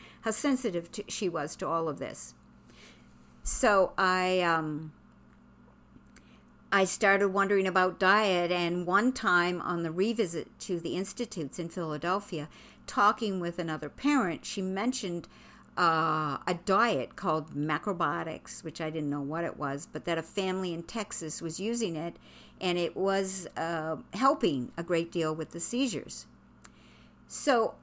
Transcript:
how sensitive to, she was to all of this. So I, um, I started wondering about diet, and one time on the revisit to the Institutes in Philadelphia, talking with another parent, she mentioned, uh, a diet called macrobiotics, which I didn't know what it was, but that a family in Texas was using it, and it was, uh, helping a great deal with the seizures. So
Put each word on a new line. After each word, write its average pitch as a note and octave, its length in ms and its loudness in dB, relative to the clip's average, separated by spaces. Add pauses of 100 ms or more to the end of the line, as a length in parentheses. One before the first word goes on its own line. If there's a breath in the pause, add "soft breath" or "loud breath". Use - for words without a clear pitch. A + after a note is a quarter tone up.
(220 loud breath)
how A3 100 0
sensitive G#3 600 0
to, - 140 -8
she - 220 -4
was D3+ 280 -4
to D3+ 120 -4
all E3 200 0
of D#3+ 120 -4
this. - 340 -8 (1080 loud breath)
So G3+ 520 4
I, F#3 440 2
um, D#3 520 0 (1800 loud breath)
I G3 140 4
started G3 440 4
wondering G3 380 2
about F#3 340 2
diet, F#3 500 4
and F3 360 0
one G#3 260 4
time F3+ 500 2
on E3+ 220 -2
the D#3+ 80 -4
revisit F#3 680 -2
to F3 200 -4
the D#3+ 160 -4
Institutes F#3 640 -6
in E3 120 -6
Philadelphia, E3 800 -4 (380 loud breath)
talking G#3 540 2
with E3+ 180 -4
another D#3 300 -4
parent, B3 560 0
she - 160 -6
mentioned, F#3+ 680 -2 (500 loud breath)
uh, D#3+ 680 2
a F3+ 200 0
diet G3 500 2
called D#3 380 -2
macrobiotics, D#3+ 1080 -2
which D#3 180 -10
I D#3 80 -4
didn't D#3 180 -2
know C#3+ 140 -2
what D#3 220 -4
it - 120 -4
was, C#3+ 340 -6
but D3 140 -10
that E3 140 0
a D#3+ 40 -2
family F#3 520 -2
in E3+ 80 -6
Texas E3+ 580 -6
was E3 180 -6
using G#3 380 -2
it, E3+ 200 -6 (440 loud breath)
and F3+ 160 0
it F3 200 0
was, F#3+ 500 0 (100)
uh, D#3+ 400 -4 (160)
helping G3+ 640 2
a E3+ 60 -4
great E3+ 280 0
deal D#3 240 -2
with D#3 180 -8
the E3+ 80 -10
seizures. A#3+ 640 -4 (1000 loud breath)
So A#3+ 540 2